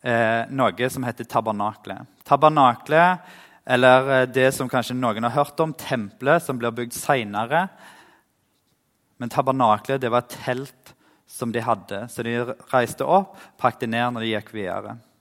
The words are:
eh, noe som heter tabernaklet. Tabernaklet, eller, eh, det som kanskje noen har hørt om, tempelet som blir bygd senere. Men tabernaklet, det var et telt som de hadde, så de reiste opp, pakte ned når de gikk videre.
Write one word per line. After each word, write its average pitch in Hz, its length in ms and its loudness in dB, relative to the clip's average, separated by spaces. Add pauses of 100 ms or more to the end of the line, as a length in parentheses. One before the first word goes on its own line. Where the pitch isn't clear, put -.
eh, 117 480 0
noe 127 400 0
som 127 160 -6
heter 117 240 -8
tabernaklet. 104 800 -4 (180)
Tabernaklet, 151 920 4 (480)
eller, 127 420 6
eh, 131 160 4
det 131 260 2
som 131 160 -4
kanskje 123 300 -4
noen 117 260 -2
har 120 220 0
hørt - 140 -20
om, 160 140 0
tempelet 131 680 -2
som 135 160 -8
blir 117 140 -4
bygd 120 220 -8
senere. 123 760 -2 (1500)
Men 120 100 -10
tabernaklet, 131 720 0
det 123 80 -2
var 120 140 2
et - 200 -16
telt 131 500 -8 (340)
som 117 240 -8
de 117 80 -2
hadde, 110 500 -4
så - 140 -10
de 117 320 -4 (180)
reiste 123 320 0
opp, 185 320 2 (220)
pakte 120 280 -2
ned 120 260 -2
når 113 80 -8
de 113 120 -2
gikk 104 200 -6
videre. 101 440 -8 (240)